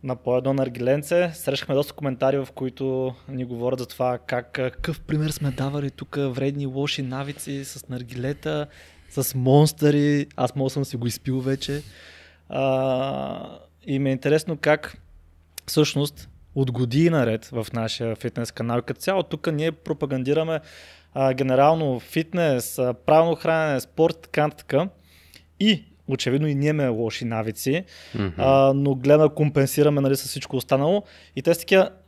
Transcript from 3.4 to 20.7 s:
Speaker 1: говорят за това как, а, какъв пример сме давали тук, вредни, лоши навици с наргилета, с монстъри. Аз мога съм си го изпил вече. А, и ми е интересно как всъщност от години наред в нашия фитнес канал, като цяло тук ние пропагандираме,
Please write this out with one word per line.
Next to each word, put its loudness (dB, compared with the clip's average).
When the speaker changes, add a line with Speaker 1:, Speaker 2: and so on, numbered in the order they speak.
Speaker 1:
говорят -2
за -8
това -2
как, -6
а, -2
какъв -6
пример -2
сме -4
давали -4
тук, -12
вредни, -2
лоши -4
навици -8
с -16
наргилета, -6
с -4
монстъри. 4
Аз -2
мога 0
съм -4
си -10
го -4
изпил -4
вече. -4
А, -2
и 0
ми 0
е 2
интересно 0
как 0
всъщност -2
от 0
години 2
наред 0
в -6
нашия -4
фитнес -8
канал, -4
като -10
цяло -2
тук -4
ние -2
пропагандираме, -2